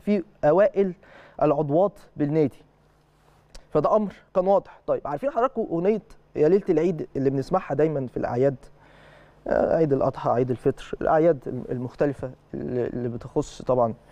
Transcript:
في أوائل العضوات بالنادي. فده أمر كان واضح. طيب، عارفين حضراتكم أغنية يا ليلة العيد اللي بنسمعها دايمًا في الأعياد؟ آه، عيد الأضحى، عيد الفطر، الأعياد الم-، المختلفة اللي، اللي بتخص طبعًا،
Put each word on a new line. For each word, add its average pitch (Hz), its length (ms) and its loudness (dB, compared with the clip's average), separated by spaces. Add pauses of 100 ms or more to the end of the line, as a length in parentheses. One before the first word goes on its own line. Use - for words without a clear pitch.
في 202 220 0 (200)
أوائل 185 500 4 (480)
العضوات 151 580 2 (160)
بالنادي. 147 480 0 (1040)
فده 151 260 2
أمر 208 180 0 (220)
كان 185 120 0
واضح. - 400 0
طيب، 131 180 -2
عارفين 147 240 -4
حضراتكم 233 420 -2
أغنية 185 300 0 (340)
يا 151 140 4
ليلة 196 200 2
العيد 160 460 0
اللي 135 140 0
بنسمعها 139 440 -2
دايمًا 143 340 0
في - 100 -8
الأعياد؟ 127 380 0 (920)
آه، - 280 2
عيد 160 180 2
الأضحى، 135 360 -2
عيد 123 200 0
الفطر، - 420 -2 (100)
الأعياد 160 460 2
الم-، 127 220 -8
المختلفة 131 640 -4 (220)
اللي، 127 340 -4
اللي 123 220 -6
بتخص - 520 -6
طبعًا، 120 320 0 (180)